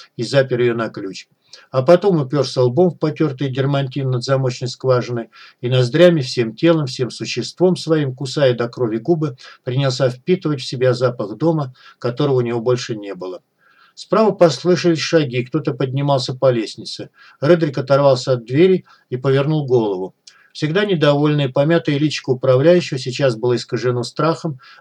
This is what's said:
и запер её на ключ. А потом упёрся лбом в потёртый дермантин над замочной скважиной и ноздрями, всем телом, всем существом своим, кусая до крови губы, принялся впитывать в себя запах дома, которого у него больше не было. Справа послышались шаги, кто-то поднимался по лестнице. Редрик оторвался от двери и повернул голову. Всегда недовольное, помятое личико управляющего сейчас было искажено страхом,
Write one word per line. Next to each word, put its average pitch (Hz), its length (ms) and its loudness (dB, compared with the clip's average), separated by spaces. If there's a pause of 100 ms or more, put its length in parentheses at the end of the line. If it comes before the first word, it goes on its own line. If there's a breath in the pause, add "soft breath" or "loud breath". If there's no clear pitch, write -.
(180 loud breath)
и 120 60 -6
запер 127 380 0
её 120 120 2
на 113 160 -4
ключ. 98 380 -12 (420 loud breath)
А 127 140 -2
потом 175 360 4
упёрся 131 440 -2
лбом 127 260 2
в - 80 -6
потёртый 147 520 -2
дермантин 135 600 -2
над 123 140 -2
замочной 131 440 -2
скважиной 123 640 -2 (320 loud breath)
и 120 80 -4
ноздрями, 147 520 4
всем 120 340 -4
телом, 160 320 2
всем 120 240 -6
существом 143 640 -2
своим, 151 400 -2
кусая 135 400 0
до 117 120 -2
крови 113 300 -4
губы, 151 400 -2 (260 loud breath)
принялся 131 460 0
впитывать 151 520 -2
в - 40 -12
себя 127 280 0
запах 117 440 -4
дома, 151 380 -2 (240 loud breath)
которого 131 380 0
у 127 40 2
него 120 180 -2
больше 123 360 -2
не 101 180 -10
было. 90 300 -12 (500 soft breath)
Справа 208 380 0
послышались 170 680 2
шаги, 135 460 0
кто-то 143 320 -4
поднимался 139 580 -2
по 131 160 2
лестнице. - 640 -6 (300 soft breath)
Редрик 160 360 2
оторвался 139 560 2
от 117 120 -4
двери 175 400 2 (260 soft breath)
и 131 60 -4
повернул 139 500 0
голову. 101 480 0 (380 soft breath)
Всегда 160 320 -2
недовольное, 147 640 2
помятое 147 480 0
личико 143 320 -2
управляющего 135 720 2
сейчас 131 360 -2
было 123 200 0
искажено 120 480 -4
страхом, 151 560 -4 (220 loud breath)